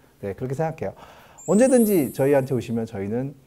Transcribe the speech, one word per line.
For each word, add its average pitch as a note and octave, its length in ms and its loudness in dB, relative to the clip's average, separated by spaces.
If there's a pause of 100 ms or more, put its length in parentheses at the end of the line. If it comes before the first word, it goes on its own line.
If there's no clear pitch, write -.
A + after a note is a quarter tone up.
(220)
네, G2 120 -8
그렇게 C3 200 -8
생각해요. D#3 400 -6 (600)
언제든지 G#3+ 600 4
저희한테 C#3 400 2
오시면 A2+ 320 -4
저희는 A2+ 480 -6 (140)